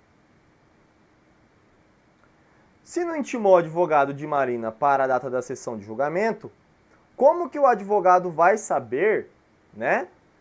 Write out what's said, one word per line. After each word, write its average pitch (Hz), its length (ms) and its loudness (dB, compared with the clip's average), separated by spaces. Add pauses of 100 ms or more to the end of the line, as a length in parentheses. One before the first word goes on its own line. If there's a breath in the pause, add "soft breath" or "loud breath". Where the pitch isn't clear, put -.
(2750 soft breath)
Se 349 200 -6
não 330 120 -6
intimou 220 380 2
o - 20 8
advogado 156 560 2
de 143 140 -10
Marina 123 440 -2
para 135 340 0
a - 20 0
data 131 240 -2
da 123 100 -2
sessão 120 380 -10
de 101 60 -14
julgamento, 147 680 -4 (680 soft breath)
como 330 320 2
que 294 100 -10
o 285 80 2
advogado 185 640 2
vai 170 280 2
saber, 147 720 -2 (420)
né, 165 360 -4 (320 soft breath)